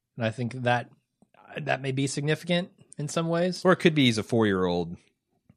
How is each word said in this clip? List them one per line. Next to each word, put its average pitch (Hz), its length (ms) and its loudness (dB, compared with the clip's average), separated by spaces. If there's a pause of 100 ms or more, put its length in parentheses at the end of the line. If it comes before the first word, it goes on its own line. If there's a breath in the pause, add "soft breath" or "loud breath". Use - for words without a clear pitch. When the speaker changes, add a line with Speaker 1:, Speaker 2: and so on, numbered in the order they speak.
(180)
Speaker 1:
and 120 80 -2
I 110 60 2
think 120 220 -6 (100)
that, 120 260 0 (720)
that 135 200 -2
may 135 100 -4
be 135 160 0
significant 156 600 -2 (280)
in 151 100 -6
some 165 220 -2
ways. 175 340 -2
Speaker 2:
Or 185 80 6
it 175 60 4
could 165 180 4
be 147 100 4
he's 117 120 4
a 104 60 -2
four-year-old. 92 760 0 (600)